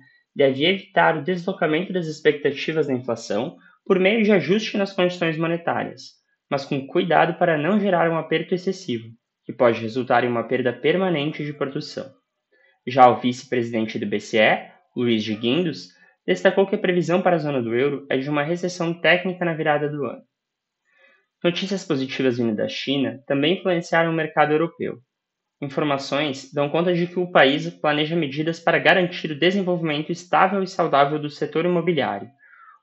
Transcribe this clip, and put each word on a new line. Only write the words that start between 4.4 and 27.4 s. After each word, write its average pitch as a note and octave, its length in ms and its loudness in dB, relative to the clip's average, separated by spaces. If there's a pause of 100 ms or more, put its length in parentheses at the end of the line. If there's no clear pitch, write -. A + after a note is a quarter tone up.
nas G3 160 -2
condições F3+ 440 0
monetárias, C#3+ 720 -4 (380)
mas C#3 140 -2
com C3+ 240 -6
cuidado E3 460 2
para E3+ 240 0
não E3+ 200 0
gerar F3+ 320 2
um E3 80 0
aperto D#3+ 380 -2
excessivo, B2 540 -6 (340)
que - 80 -12
pode A#2 300 2
resultar A#2+ 420 0
em B2 60 0
uma A#2 160 -2
perda B2+ 260 -2
permanente D#3+ 720 -2
de D3 80 -8
produção. C#3+ 580 -8 (800)
Já B2 220 8
o A2 100 4
vice-presidente A#2 800 -2
do G#2+ 60 -4
B G#2 160 -2
C - 160 -4
E, B2+ 340 4 (240)
Luiz A#2+ 260 0
de G#2+ 140 -4
Guindos, C3+ 540 -2 (360)
destacou F#3+ 400 2
que G3 100 -2
a G3+ 40 -4
previsão F3+ 420 2
para F3+ 140 4
a E3 40 2
zona C#3+ 220 -2
do A2+ 140 -2
euro C#3 340 0
é C#3+ 80 0
de C3+ 120 -4
uma D3 120 0
recessão F3 520 -4
técnica F3 500 0
na E3+ 100 -2
virada D3+ 360 -2
do D3 160 -6
ano. A2 180 -10 (1200)
Notícias F#3 400 -2
positivas C3 540 -2
vindas A#2 180 0
da G#2+ 140 -2
China C3+ 580 -4
também D3 320 0
influenciaram E3+ 520 0
o D#3+ 40 -2
mercado D#3 380 2
europeu. D3+ 460 -2 (640)
Informações C#3+ 880 -4
dão C#3+ 200 0
conta E3+ 200 2
de F3 140 0
que F3 140 -4
o F3 120 -4
país D3+ 380 6